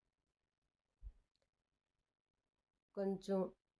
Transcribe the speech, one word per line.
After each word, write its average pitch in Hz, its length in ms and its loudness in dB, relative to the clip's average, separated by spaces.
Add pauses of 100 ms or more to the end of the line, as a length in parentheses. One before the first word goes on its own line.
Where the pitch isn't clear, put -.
(3000)
కొంచెం 196 420 0 (420)